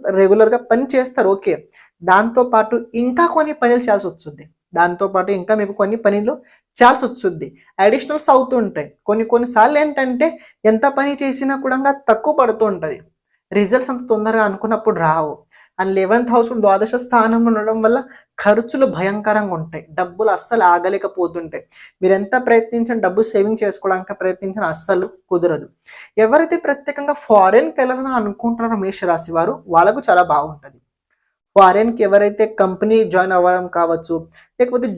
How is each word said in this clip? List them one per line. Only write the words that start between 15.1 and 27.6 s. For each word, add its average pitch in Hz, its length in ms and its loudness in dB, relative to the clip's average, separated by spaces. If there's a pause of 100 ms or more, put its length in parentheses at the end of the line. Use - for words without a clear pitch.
And 190 180 -2
లెవెన్త్ 226 360 0
హౌస్ 233 140 2 (140)
ద్వాదశ 202 300 2 (100)
స్థానంలో 233 480 2
ఉండడం 220 340 -2
వల్ల 233 140 2 (440)
ఖర్చులు 233 440 2 (100)
భయంకరంగా 208 640 -2
ఉంటాయి, 160 240 -12 (160)
డబ్బులు 185 380 -2
అస్సలు 226 340 -2
ఆగలేకపోతుంటాయి. 175 920 -4 (380)
మీరు 185 160 4
ఎంత 202 180 -4 (120)
ప్రయత్నించినా 233 580 0
డబ్బు 190 160 0 (120)
సేవింగ్ 214 300 0
చేసుకోవడానికి 190 600 -4
ప్రయత్నించినా 190 520 -4
అస్సలు 185 320 -2 (240)
కుదరదు. 165 380 -2 (560)
ఎవరైతే 320 420 2
ప్రత్యేకంగా 285 480 -4 (120)
ఫారిన్‌కి 220 560 4